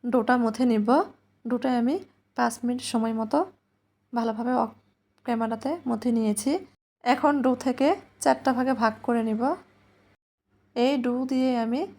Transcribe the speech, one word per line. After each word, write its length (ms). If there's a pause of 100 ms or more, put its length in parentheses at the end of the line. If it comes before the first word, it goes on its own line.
(120)
ডোটা 260
মথে 340
নিব। 180 (560)
ডোটা 240 (120)
আমি 140 (420)
পাঁচ 160 (100)
মিনিট 200 (100)
সময় 260
মতো 180 (760)
ভালোভাবে 400 (100)
অফ 80 (540)
ক্যামেরাতে 460 (160)
মথে 300
নিয়েছি। 340 (520)
এখন 380
ডো 100 (140)
থেকে 220 (360)
চারটা 340
ভাগে 240
ভাগ 120 (120)
করে 180
নিব। 180 (1300)
এই 180 (120)
ডো 80 (180)
দিয়ে 180 (160)
আমি 160 (180)